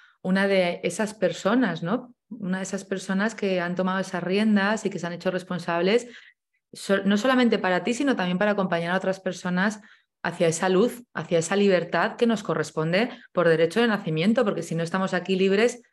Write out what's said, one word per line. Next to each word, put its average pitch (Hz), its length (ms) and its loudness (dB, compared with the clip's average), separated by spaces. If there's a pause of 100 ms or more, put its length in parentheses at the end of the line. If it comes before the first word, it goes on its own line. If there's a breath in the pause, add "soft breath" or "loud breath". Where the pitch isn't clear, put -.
(240 soft breath)
una 196 240 0
de 185 360 2
esas 202 300 -4
personas, 190 720 0
¿no? 208 320 -6 (140)
Una 185 280 -4
de 190 60 -8
esas 196 200 -6
personas 196 520 -2
que 190 260 -2
han 175 140 -4
tomado 185 240 -2
esas 185 240 -6
riendas 202 640 2
y - 20 -2
que 196 80 -6
se 170 80 -8
han 170 80 -8
hecho 170 160 -4
responsables, 180 760 0 (680 loud breath)
so-, - 300 -2
no 202 140 2
solamente 240 420 2
para 180 240 0
ti, 240 100 -2
sino 269 220 0
también 180 240 -2
para 208 120 2
acompañar 175 400 -2
a 185 60 2
otras 185 220 -2
personas 185 600 -2 (420 loud breath)
hacia 170 240 0
esa 165 220 2
luz, 196 340 2 (100)
hacia 165 240 -2
esa 165 180 0
libertad 190 600 2
que 240 100 0
nos 226 160 2
corresponde 160 720 -2 (200 loud breath)
por 170 160 2
derecho 165 340 4
de 240 60 4
nacimiento, 202 560 2
porque 165 200 -2
si - 100 -8
no 165 80 -2
estamos 185 320 -2
aquí 180 220 -2
libres, 196 580 2